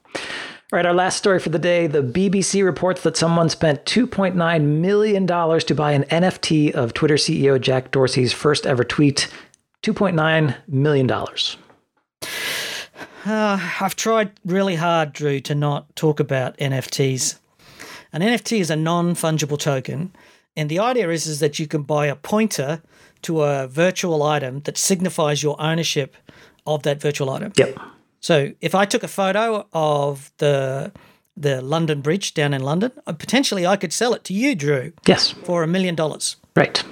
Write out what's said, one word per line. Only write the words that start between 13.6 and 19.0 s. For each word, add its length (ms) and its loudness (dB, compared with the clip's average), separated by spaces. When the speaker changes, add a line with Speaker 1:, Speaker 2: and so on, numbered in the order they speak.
Speaker 2:
I've 160 0
tried 360 0
really 320 0
hard, 360 2
Drew, 280 -2
to 140 -4
not 400 -2
talk 260 2
about 380 -2
N 140 -2
F 180 -4
Ts. 480 -2
An 100 -4
N 100 2
F 120 0
T 140 0
is 120 0
a 60 0
non-fungible 840 0